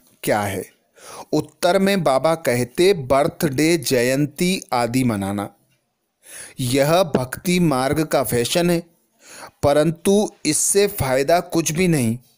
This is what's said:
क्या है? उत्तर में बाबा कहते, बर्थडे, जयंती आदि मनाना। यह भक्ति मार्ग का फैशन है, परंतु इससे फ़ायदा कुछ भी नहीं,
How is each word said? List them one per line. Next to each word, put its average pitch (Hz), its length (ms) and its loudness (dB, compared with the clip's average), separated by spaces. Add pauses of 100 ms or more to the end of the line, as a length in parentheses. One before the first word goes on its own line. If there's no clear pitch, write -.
(240)
क्या 208 180 0
है? 196 220 -4 (680)
उत्तर 175 460 0
में 196 240 2
बाबा 143 320 2
कहते, 139 580 0
बर्थडे, 151 840 0
जयंती 135 840 0 (120)
आदि 120 300 0
मनाना। 101 460 -2 (1120)
यह 139 440 2
भक्ति 143 560 -2
मार्ग 156 440 0
का 151 200 0
फैशन 123 440 0
है, 170 100 2 (840)
परंतु 160 680 2 (160)
इससे 196 440 2
फ़ायदा 139 500 0
कुछ 165 320 -4
भी 180 160 0
नहीं, 123 300 2 (200)